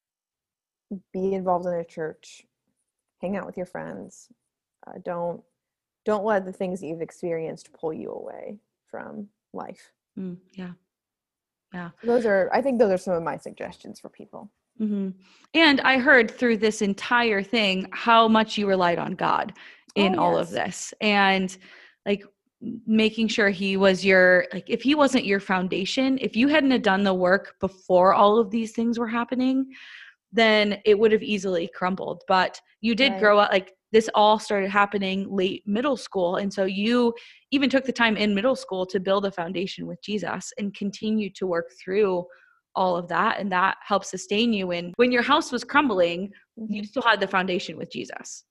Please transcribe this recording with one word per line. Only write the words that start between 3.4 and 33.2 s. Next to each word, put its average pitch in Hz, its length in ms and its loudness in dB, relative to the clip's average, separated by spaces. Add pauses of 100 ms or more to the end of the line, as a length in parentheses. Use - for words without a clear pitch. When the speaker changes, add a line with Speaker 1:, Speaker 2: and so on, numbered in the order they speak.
Speaker 1:
with - 100 -14
your 180 100 -8
friends. - 640 -14 (580)
Uh, - 60 -18 (120)
don't, 175 380 -8 (600)
don't 214 200 -2
let 208 200 0
the 185 80 -12
things 180 280 -6
that 143 60 -12
you've 165 160 -8
experienced 165 680 -8
pull 160 200 -8
you - 200 -10
away - 460 -14 (320)
from 208 380 -14 (240)
life. - 400 -16 (260)
Speaker 2:
Mm, 185 180 -10 (160)
yeah. 180 180 -14 (1000)
Yeah. 175 180 -12 (140)
Speaker 1:
Those 233 220 2
are, 196 260 2
I 226 100 2
think 254 160 -2
those 208 140 4
are 180 60 0
some 185 160 -2
of 170 80 -2
my 156 140 -6
suggestions - 640 -14
for - 100 -20
people. - 420 -20 (300)
Speaker 2:
Mm-hmm. 202 300 -4 (440)
And 302 260 4
I 262 180 2
heard 247 320 6
through 233 280 0
this 214 240 0
entire 208 600 0
thing 190 500 -2
how 226 360 4
much 220 300 2
you 202 80 -2
relied 180 320 2
on 156 140 -6
God - 400 -2 (440)
in 190 220 2
Speaker 1:
Oh, 170 40 2
Speaker 2:
all 170 160 2
of 170 120 -4
Speaker 1:
yes. 202 40 -12 (360)
Speaker 2:
this, - 100 -20
and, 196 560 2 (480)
like, 202 200 -4 (360)
m-, - 240 -10
making 220 440 2
sure 208 220 2
he 190 260 -2
was 190 280 4
your, 185 480 6
like, 185 160 -10
if 226 140 -2
he 285 140 4
wasn't 277 280 2
your 196 140 0
foundation, 190 840 -2
if - 140 -6
you 240 140 2
hadn't 285 240 4
have 233 100 2
done 202 220 4
the 190 100 2
work 185 460 0
before 185 540 4
all 208 240 6
of 208 120 0
these 226 220 -4
things 233 260 -2
were 240 80 -2
happening, 254 600 -2 (640)
then 214 520 2
it 208 140 6
would 220 140 4
have 214 100 2
easily 185 500 -4
crumbled. 180 540 -6
But 185 340 0 (200)
you 220 160 0
did 262 160 2
Speaker 1:
Right. 190 80 -6